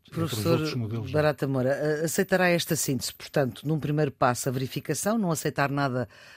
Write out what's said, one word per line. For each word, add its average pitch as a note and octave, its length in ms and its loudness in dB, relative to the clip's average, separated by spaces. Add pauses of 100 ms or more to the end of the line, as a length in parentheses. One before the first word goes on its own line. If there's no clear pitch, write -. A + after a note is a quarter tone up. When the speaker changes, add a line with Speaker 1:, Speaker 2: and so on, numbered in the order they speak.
Speaker 1:
entre E3 140 -6
os E3 80 -2
Speaker 2:
Professor A2 220 2
Speaker 1:
outros D#3 220 0
modelos. A2+ 360 -4
Speaker 2:
Barata D3 380 2
Moura, C3 240 2
a-, D3+ 320 0
aceitará F#3 440 2
esta E3+ 280 2
síntese, - 380 -2
portanto, - 520 -2
num D3+ 140 0
primeiro D3 320 0
passo B2+ 360 2
a B2+ 40 -2
verificação, C#3+ 680 -2
não F3+ 140 0
aceitar C#3+ 380 0
nada C3+ 360 0 (300)